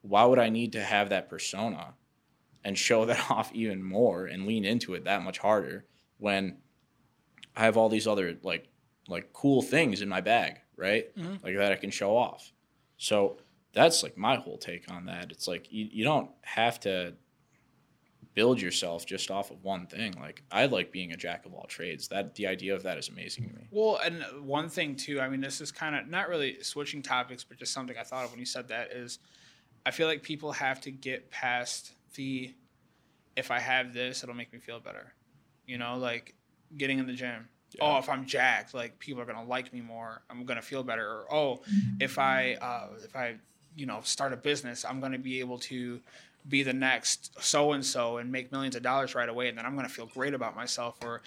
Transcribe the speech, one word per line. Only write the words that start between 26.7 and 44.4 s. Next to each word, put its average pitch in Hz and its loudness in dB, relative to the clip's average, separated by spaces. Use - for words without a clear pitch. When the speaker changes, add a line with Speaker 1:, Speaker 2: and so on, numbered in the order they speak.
Speaker 2:
topics, 127 -2
but 123 -20
just - -6
something 127 -8
I 113 -8
thought 127 -6
of 117 -8
when 120 -14
you 123 -10
said 123 -8
that 113 -6
is, 120 -12
I 131 0
feel 160 2
like 156 0
people 151 -6
have 135 -2
to 139 -12
get 135 -8
past - -4
the, 131 -6
"If 131 -2
I 120 2
have 127 0
this, 127 -4
it'll 123 -10
make 120 -12
me 120 -16
feel 117 -12
better." - -14
You 123 -8
know, 120 -4
like, 120 -4
getting 135 2
in 131 0
the 127 -6
gym. 123 -8
Speaker 1:
Yeah. - -2
Speaker 2:
"Oh, 147 6
if 131 0
I'm 135 -2
jacked, 127 2
like, 120 -8
people 131 -10
are 117 -8
gonna 113 -10
like 123 -4
me 123 -10
more. 113 -12
I'm 123 -12
gonna 120 -4
feel 135 -6
better." 113 -4
Or, 110 -8
"Oh, 143 2
if 135 -2
I, 131 4
uh, 120 -6
if - -14
I, 120 -6
you 143 -8
know, 110 -6
start 135 0
a 120 -6
business, 127 -2